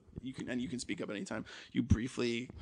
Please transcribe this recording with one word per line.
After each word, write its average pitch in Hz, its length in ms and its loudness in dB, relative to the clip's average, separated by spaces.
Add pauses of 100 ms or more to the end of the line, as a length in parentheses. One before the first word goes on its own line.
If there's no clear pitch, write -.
(220)
you 131 100 -6
can, - 160 -6
and 123 120 0
you 127 80 -2
can 127 120 -2
speak - 200 -4
up 110 100 -4
anytime. 104 340 -4 (280)
You 127 100 4
briefly 120 680 4 (140)